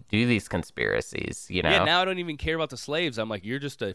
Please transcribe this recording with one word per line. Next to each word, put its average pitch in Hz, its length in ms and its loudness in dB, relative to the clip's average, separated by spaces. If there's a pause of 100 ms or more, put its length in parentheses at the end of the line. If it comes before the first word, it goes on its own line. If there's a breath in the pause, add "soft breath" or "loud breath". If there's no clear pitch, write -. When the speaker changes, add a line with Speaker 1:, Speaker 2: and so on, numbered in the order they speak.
Speaker 1:
do 110 180 4
these 113 220 2
conspiracies, - 1000 -2
you 90 120 0
know? 80 80 4
Speaker 2:
Yeah, 87 140 6
now 175 160 4
I 185 40 4
don't 185 160 -2
even 170 160 -4
care 160 180 -2
about 160 160 -2
the 131 60 -12
slaves. 147 420 -2
I'm 110 100 -2
like, 101 160 -4
"You're 120 140 -4
just 139 240 -6
a 98 120 -2